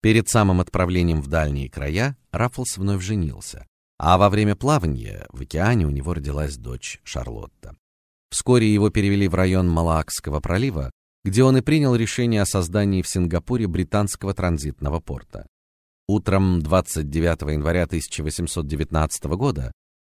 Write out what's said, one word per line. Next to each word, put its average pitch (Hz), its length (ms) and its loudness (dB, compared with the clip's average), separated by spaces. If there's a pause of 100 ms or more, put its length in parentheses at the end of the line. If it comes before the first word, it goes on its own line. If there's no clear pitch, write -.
Перед 110 280 4
самым 98 320 4
отправлением 87 600 0
в 69 60 -6
дальние 71 420 -2
края 87 480 -4 (140)
Раффлс 120 480 -4
вновь 98 240 -2
женился, 90 640 -6 (320)
а 87 180 4
во 101 140 6
время 104 260 2
плавания 71 720 -2
в - 140 -12
океане 92 440 0
у 73 40 0
него 71 240 -4
родилась 71 420 -6
дочь 62 480 -12
Шарлотта. - 720 -12 (540)
Вскоре 117 420 4
его 104 160 4
перевели 101 400 2
в 80 60 -2
район 92 340 4
Малаакского 80 720 0
пролива, 85 500 -2 (340)
где 101 200 4
он 131 120 6
и 131 40 4
принял 143 340 2
решение 113 480 0
о 95 40 2
создании 95 560 0
в - 60 -4
Сингапуре 92 580 -2
британского 95 680 -2
транзитного 76 680 -2
порта. - 460 -12 (600)
Утром 95 540 2
двадцать 78 480 0
девятого 80 400 0
января 80 360 0
тысяча 80 360 -6
восемьсот 78 440 -6
девятнадцатого 76 680 -2
года 78 340 -2 (360)